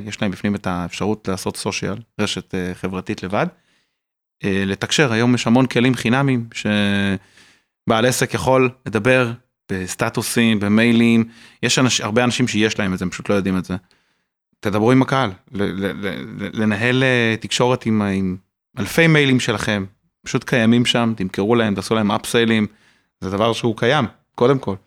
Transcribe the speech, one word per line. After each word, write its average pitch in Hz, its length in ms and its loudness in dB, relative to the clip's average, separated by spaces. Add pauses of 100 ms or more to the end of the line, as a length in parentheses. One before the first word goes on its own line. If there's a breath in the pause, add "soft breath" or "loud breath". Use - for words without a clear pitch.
יש - 160 -12
להם 104 100 -2
בפנים 104 240 -4
את 98 120 -8
האפשרות 92 600 -4
לעשות 95 300 -6
סושיאל, 98 380 -6 (240)
רשת, 98 360 -4
אה, 90 180 -4
חברתית 95 500 -8
לבד. 107 240 -2 (960)
אה, 98 220 0
לתקשר, 113 460 0
היום 120 240 2
יש - 120 -2
המון 127 180 4
כלים 123 300 0
חינמיים 123 580 0
שבעל 101 1500 -2
עסק 127 280 0
יכול 127 360 2 (160)
לדבר 117 460 2 (400)
בסטטוסים, 110 880 0
במיילים. 113 640 4 (400 soft breath)
יש 120 160 0
אנש-, 127 240 0
הרבה 113 200 0
אנשים 120 240 0
שיש 107 320 0
להם 95 140 -2
את 90 60 -4
זה, 92 60 -4
הם 87 40 -4
פשוט - 200 -8
לא 101 60 2
יודעים 95 220 0
את 90 80 -4
זה. 92 100 -6 (840)
תדברו 107 320 2
עם 131 100 6
הקהל, 131 300 0 (200)
ל-, 101 120 -4
ל-, 95 440 -4
ל-, 101 540 -8
לנהל, 117 420 2
אה, 120 360 2
תקשורת 123 460 -2
עם, 110 160 0
עם 95 360 -2 (420)
אלפי 165 280 2
מיילים 139 320 4
שלכם, 104 460 -2 (400)
פשוט - 180 -4
קיימים 120 420 4
שם, 117 320 0
תמכרו 101 380 0
להם, 110 200 2
תעשו 98 200 -2
להם 104 160 2
אפסיילים, 110 560 0 (540)
זה 92 80 -6
דבר 107 240 0
שהוא 113 240 -2
קיים, 127 280 2 (300)
קודם 131 240 4
כל. 95 160 -6 (120)